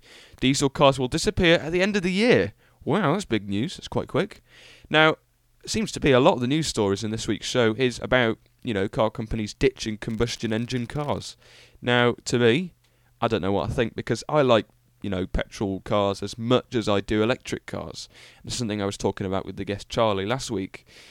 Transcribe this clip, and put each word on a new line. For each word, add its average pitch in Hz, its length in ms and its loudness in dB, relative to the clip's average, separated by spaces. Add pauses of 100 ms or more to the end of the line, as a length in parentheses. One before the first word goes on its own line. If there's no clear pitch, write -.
(420)
Diesel 139 280 2
cars 139 280 4
will 131 100 -2
disappear 170 500 2
at 147 140 -4
the 180 120 2
end 202 120 0
of 202 60 2
the 180 100 -2
year. 180 420 2 (300)
Wow, 151 300 0
that's 196 120 -4
big 104 220 -4
news. 104 300 -4
That's - 100 -16
quite - 200 -4
quick. - 340 -4 (480)
Now, 156 280 4 (460)
it - 60 -14
seems 214 220 -2
to - 80 -10
be 143 140 4
a 123 60 8
lot 160 140 6
of 135 80 -2
the 120 60 0
news 147 180 0
stories 101 380 0
in 107 80 -4
this 110 160 -6
week's 104 180 -4
show 113 320 2
is 127 240 0
about, 120 380 2 (240)
you 120 100 -4
know, 98 140 0
car 110 240 0
companies 110 420 -6
ditching - 460 -2
combustion 117 520 -4
engine 120 360 -4
cars. 143 500 -6 (420)
Now, 120 360 2 (100)
to 123 140 0
me, 127 340 2 (480)
I 117 60 0
don't 107 160 0
know 95 80 0
what 95 180 0
I 120 40 -6
think 120 220 -2
because - 320 -4
I 147 140 2
like, 123 240 4 (360)
you 104 100 -6
know, 92 160 -2
petrol - 540 -4
cars 101 420 -2
as 104 120 -10
much 117 380 0
as 107 160 0
I 101 120 2
do 107 200 0
electric - 460 -2
cars. - 420 -10 (340)
This - 100 -10
is - 40 -6
something 107 240 -2
I 98 60 0
was 101 100 -4
talking 101 300 -2
about 95 180 -4
with 95 120 -12
the 101 80 -8
guest 101 240 -8
Charlie 104 360 0
last 127 240 -4
week. 95 380 -6 (240)